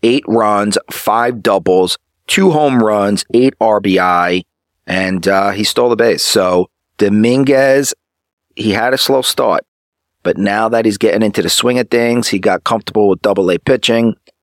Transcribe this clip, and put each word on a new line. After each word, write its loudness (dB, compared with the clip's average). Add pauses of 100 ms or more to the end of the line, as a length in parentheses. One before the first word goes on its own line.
eight 0
runs, 0 (100)
five -2
doubles, 0 (260)
two 0
home 2
runs, 0 (120)
eight 2
R 2
B 0
I, 0 (460)
and, -4
uh, 0
he -4
stole 0
the 0
base. 0
So 0 (260)
Dominguez, 2 (640)
he -2
had -2
a 0
slow 0
start, -2 (600)
but -2
now 0
that 2
he's 0
getting 0
into 0
the -4
swing 0
of -4
things, 0
he -2
got -2
comfortable 0
with -2
double 0
A -2
pitching. 0 (280)